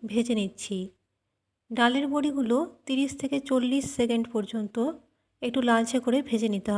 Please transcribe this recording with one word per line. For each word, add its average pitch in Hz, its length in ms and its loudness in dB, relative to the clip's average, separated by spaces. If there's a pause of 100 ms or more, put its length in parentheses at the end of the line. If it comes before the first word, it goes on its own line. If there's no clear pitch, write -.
ভেজে 233 340 0
নিচ্ছি। 196 380 -4 (920)
ডালের 247 360 2
বড়িগুলো 277 500 0 (280)
তিরিশ 269 260 0 (100)
থেকে 277 160 -2 (120)
চল্লিশ 262 360 2 (120)
সেকেন্ড 233 360 2
পর্যন্ত 214 420 -4 (640)
একটু 247 200 -2
লালচে 233 380 4
করে 247 220 2
ভেজে 226 340 0
নিতে 196 220 -2